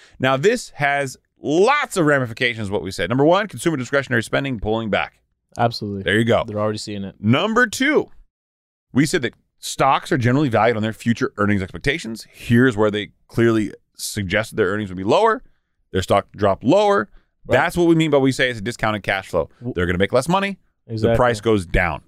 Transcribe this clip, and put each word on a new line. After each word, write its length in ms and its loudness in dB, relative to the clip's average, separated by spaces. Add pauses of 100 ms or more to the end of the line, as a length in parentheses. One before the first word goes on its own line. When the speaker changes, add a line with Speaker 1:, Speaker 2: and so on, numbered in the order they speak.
(180)
Speaker 1:
Now, 180 2
this 340 0
has 460 -4 (220)
lots 600 0
of 80 2
ramifications, 640 0
what 120 -2
we 80 -8
said. 200 -4
Number 140 2
one, 220 4
consumer 300 -4
discretionary 460 -2
spending 360 -4
pulling 320 -4
back. 300 -4 (380)
Speaker 2:
Absolutely. 440 -4
Speaker 1:
There 160 -2
you 60 0
go. 220 2
Speaker 2:
They're 120 -8
already 200 -4
seeing 260 -10
it. 160 -12
Speaker 1:
Number 460 2
two, 440 -2 (840)
we 140 2
said 160 -2
that 120 -6 (240)
stocks 520 -2
are 80 2
generally 300 2
valued 300 2
on 40 -2
their 120 -2
future 420 -2
earnings 260 0
expectations. 680 -6
Here's 460 4
where 140 2
they 200 -4 (180)
clearly 440 2 (240)
suggested 600 -4
their 120 2
earnings 220 -4
would 80 -10
be 60 -8
lower. 380 2 (500)
Their 100 -2
stock 300 2
dropped 320 0
lower. 460 2 (360)
Speaker 2:
Right. 100 2
Speaker 1:
That's 200 0
what 100 2
we 80 6
mean 160 2
by 80 4
we 140 4
say 180 0
it's 80 -8
a 40 -10
discounted 400 -2
cash 260 -4
flow. 200 -2 (120)
Speaker 2:
W- 140 -10
Speaker 1:
They're 120 0
gonna 120 0
make 140 0
less 160 2
money. 300 0 (300)
Speaker 2:
Exactly. 260 0
Speaker 1:
The 20 4
price 240 2
goes 260 2
down. 420 -2